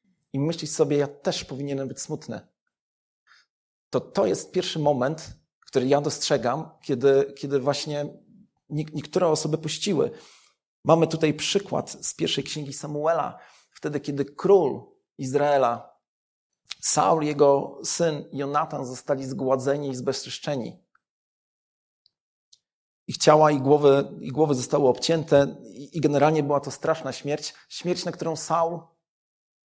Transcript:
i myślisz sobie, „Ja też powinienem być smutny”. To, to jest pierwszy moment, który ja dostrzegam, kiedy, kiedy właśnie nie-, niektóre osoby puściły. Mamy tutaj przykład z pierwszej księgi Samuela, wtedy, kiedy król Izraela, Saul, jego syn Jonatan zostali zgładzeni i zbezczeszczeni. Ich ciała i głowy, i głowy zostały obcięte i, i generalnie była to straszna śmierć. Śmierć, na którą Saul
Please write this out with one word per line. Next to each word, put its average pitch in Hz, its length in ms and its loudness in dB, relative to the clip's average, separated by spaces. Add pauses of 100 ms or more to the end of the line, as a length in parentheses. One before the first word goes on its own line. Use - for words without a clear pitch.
(320)
i 139 80 -2
myślisz 160 300 -4
sobie, 147 260 0
„Ja 143 100 2
też - 380 -6
powinienem 139 440 -8
być - 120 -12
smutny”. - 400 -10 (1500)
To, 131 100 0
to - 260 -2
jest 196 260 -2
pierwszy 175 260 -4
moment, 143 580 -2 (240)
który 127 260 -2
ja 139 140 4
dostrzegam, 143 720 -2 (120)
kiedy, 139 560 2
kiedy 139 220 -2
właśnie 143 540 -4 (540)
nie-, 156 160 -4 (100)
niektóre 175 340 0
osoby 156 300 0
puściły. 156 520 -2 (760)
Mamy 160 220 6
tutaj 156 280 0
przykład - 560 -4 (160)
z - 80 -6
pierwszej 156 300 -4
księgi 139 280 -10
Samuela, 147 680 -4 (320)
wtedy, 147 300 -6
kiedy 139 240 -4
król 170 580 2 (360)
Izraela, 135 760 0 (840)
Saul, 160 440 2
jego 143 600 2
syn 156 480 -2
Jonatan 143 540 -4
zostali 135 400 -4
zgładzeni 135 600 0
i 131 60 -6
zbezczeszczeni. 131 920 -6 (2250)
Ich - 100 -6
ciała 151 340 8
i 143 100 2
głowy, 139 600 4
i - 120 -10
głowy 147 220 2
zostały 131 340 0
obcięte 143 760 2
i, 135 340 -14
i 160 40 -4
generalnie 147 420 4
była 139 180 0
to 139 100 -10
straszna 151 420 -4
śmierć. - 420 -8 (140)
Śmierć, 175 360 -6
na 175 80 -6
którą 160 240 -6
Saul 165 440 -2 (880)